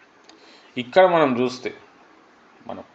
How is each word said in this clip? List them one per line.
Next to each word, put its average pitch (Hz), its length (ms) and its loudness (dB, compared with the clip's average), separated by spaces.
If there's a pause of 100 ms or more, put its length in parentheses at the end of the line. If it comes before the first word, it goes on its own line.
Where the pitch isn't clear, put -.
(760)
ఇక్కడ 127 280 2
మనం 151 340 2
చూస్తే, 120 340 -6 (960)
మనం 95 160 -16 (120)